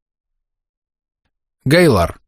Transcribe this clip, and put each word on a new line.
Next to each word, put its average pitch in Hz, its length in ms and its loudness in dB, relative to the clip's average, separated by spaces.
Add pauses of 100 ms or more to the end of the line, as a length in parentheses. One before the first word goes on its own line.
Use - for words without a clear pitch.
(1600)
«Гайлар, 131 640 0